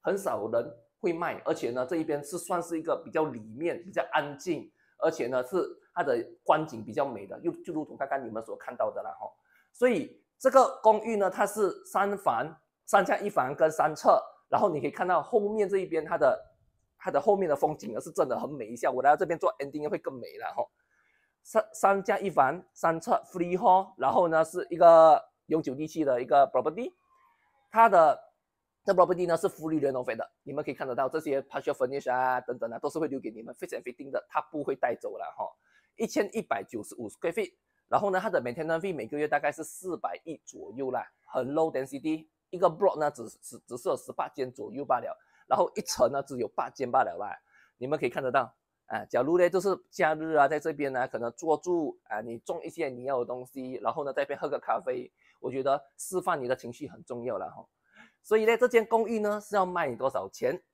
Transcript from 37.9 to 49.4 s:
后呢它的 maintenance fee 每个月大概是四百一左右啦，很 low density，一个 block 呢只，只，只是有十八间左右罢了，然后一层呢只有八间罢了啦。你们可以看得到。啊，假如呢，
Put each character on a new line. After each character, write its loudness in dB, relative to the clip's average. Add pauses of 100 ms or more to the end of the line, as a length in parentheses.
后 0
呢 0
它 -4
的 0
maintenance -4
fee -4
每 -8
个 -6
月 0
大 0
概 0
是 -8
四 -8
百 -8
一 -12
左 -16
右 -4
啦， -6 (160)
很 -4
low 2
density， -6 (220)
一 -10
个 6
block 2
呢 2
只， -8 (160)
只， -18
只 -12
是 -6
有 0
十 -14
八 -6
间 -6
左 -12
右 -8
罢 0
了， -8 (300)
然 2
后 2
一 -4
层 2
呢 -2
只 -10
有 -2
八 -4
间 -6
罢 4
了 -6
啦。 -8 (440)
你 -8
们 -2
可 -2
以 0
看 -6
得 -2
到。 0 (360)
啊， -6
假 2
如 2
呢， 6